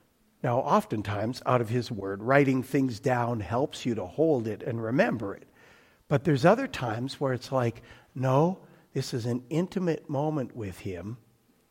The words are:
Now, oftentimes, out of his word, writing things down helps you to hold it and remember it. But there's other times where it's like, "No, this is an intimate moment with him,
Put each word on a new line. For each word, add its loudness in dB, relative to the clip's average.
Now, 2
oftentimes, 0
out 4
of -4
his -2
word, -6
writing 4
things 0
down 0
helps -2
you 0
to -4
hold 2
it -6
and -4
remember 0
it. -20
But 2
there's 4
other 6
times -6
where 0
it's -6
like, 0
"No, 2
this -4
is -4
an -2
intimate -2
moment -2
with -8
him, -8